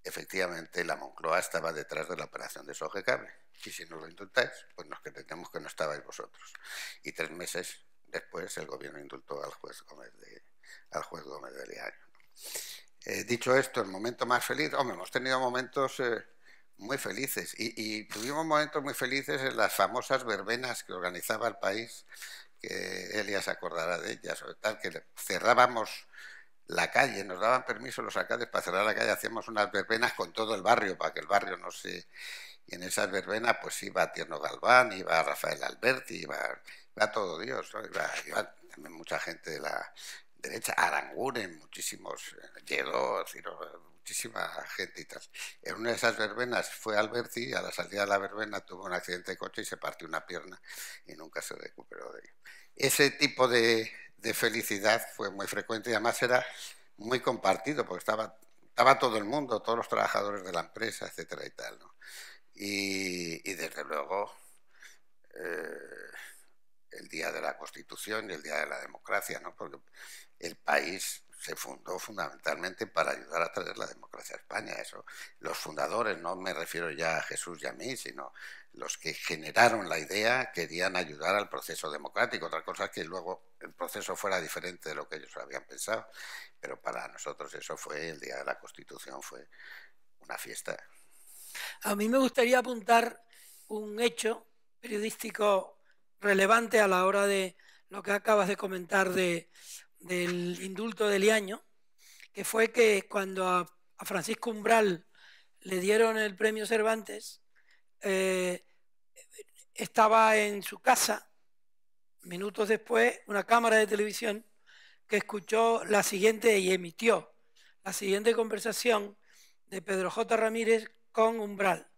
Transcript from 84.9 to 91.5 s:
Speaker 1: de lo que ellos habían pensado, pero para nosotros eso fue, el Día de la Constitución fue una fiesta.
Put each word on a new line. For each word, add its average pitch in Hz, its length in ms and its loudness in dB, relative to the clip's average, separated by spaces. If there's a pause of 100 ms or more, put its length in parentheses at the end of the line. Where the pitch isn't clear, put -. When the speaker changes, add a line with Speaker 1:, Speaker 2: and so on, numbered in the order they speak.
Speaker 1:
de 76 40 -6
lo 71 140 -8
que 78 80 -10
ellos 71 200 -16
habían 67 280 -10
pensado, 104 420 -6 (540)
pero 67 200 -10
para 60 280 -6
nosotros 71 460 -10
eso 78 220 -8
fue, 76 340 -8
el 73 100 -12
Día 64 160 -10
de 69 80 -8
la - 140 -4
Constitución - 640 -16
fue - 260 -16 (720)
una - 180 -10
fiesta. - 380 -8 (1080)